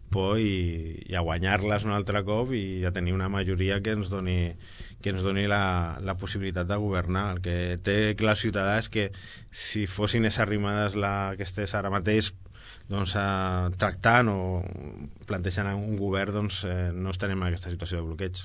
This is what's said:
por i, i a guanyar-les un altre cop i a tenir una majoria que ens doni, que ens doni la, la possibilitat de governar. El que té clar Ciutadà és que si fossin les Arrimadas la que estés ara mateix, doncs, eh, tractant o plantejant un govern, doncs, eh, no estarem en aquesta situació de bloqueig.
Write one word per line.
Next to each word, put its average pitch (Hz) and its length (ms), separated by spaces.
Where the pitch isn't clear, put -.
por 98 280
i, 85 640
i 92 120
a 87 80
guanyar-les 98 600
un 107 80
altre 101 320
cop 113 320
i 95 280
a 90 80
tenir 90 200
una 95 160
majoria 95 560
que 110 120
ens 98 120
doni, 90 440
que 101 120
ens 92 120
doni 98 240
la, 90 520
la 95 160
possibilitat 92 520
de 101 120
governar. 92 440
El 87 100
que 87 100
té 101 120
clar 107 200
Ciutadà 101 440
és - 80
que 104 200
si - 400
fossin 110 400
les - 120
Arrimadas 104 560
la 98 400
que 98 80
estés 101 320
ara 98 160
mateix, 104 400
doncs, 98 320
eh, 95 560
tractant 107 560
o 98 40
plantejant 98 480
un 104 200
govern, 98 360
doncs, 104 320
eh, 90 240
no 92 240
estarem 95 240
en 92 140
aquesta 87 180
situació 87 300
de 82 80
bloqueig. 92 380